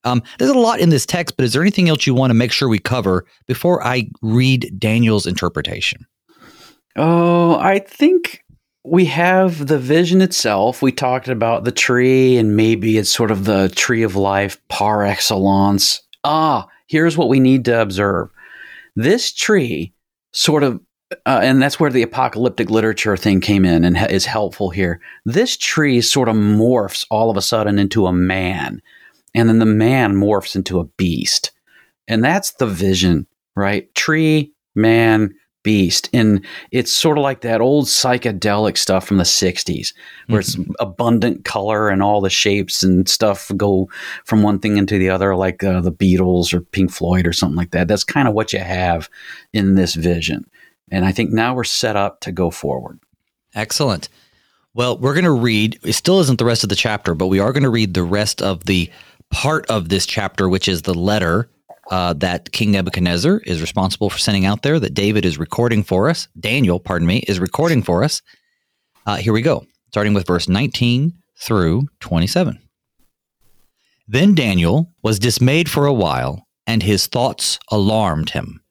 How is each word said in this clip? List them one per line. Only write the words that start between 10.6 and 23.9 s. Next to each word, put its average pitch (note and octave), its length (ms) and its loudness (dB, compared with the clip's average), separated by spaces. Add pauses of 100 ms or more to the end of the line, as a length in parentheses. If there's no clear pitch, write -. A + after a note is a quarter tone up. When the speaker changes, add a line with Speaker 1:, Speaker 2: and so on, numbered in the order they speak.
Speaker 2:
We C3+ 100 2
talked B2+ 380 -4
about A#2 360 0
the A#2+ 60 0
tree, B2+ 680 4
and G#2+ 180 2
maybe A2 400 2
it's G#2 140 0
sort A2 200 0
of G2 140 -2
the G2 320 2
tree A2+ 260 0
of G2 140 -2
life G2 420 0 (100)
par G#2 360 0
excellence. G2 960 0 (240)
Ah, D3+ 420 0 (200)
here's D#3+ 320 0
what C3+ 100 2
we C3 100 4
need C3 280 4
to A#2 160 2
observe. G2 480 -2 (680)
This E3+ 340 0
tree A#2 640 -2 (400)
sort D3+ 300 2
of, B2 180 -2 (460)
uh, B2 160 2
and C3 180 4
that's C#3 180 0
where D3 120 2
the B2 100 2
apocalyptic A#2 720 -2
literature A2 480 0
thing G2 240 2
came G2 240 2
in E2+ 180 4
and F2 140 2